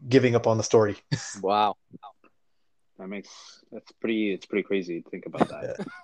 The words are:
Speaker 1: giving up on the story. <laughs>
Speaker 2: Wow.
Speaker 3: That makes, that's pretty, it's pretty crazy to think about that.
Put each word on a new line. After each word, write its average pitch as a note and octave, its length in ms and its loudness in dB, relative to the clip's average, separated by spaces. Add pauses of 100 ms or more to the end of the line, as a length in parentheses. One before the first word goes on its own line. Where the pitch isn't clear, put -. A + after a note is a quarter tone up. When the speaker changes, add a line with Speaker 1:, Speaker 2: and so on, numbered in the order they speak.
Speaker 1:
giving B2 260 6
up A#2 140 2
on A2 80 4
the A2 80 -2
story. G#2+ 320 4 (160)
<laughs> - 280 -8
Speaker 2:
Wow. G2+ 360 2 (1200)
Speaker 3:
That F#2+ 80 -14
makes, - 640 -14
that's - 220 -16
pretty, A2 400 -2
it's F2+ 120 -6
pretty G2+ 200 -2
crazy F2 380 -4
to - 80 -20
think F#2 160 -12
about - 220 -2
that. - 380 -10 (180)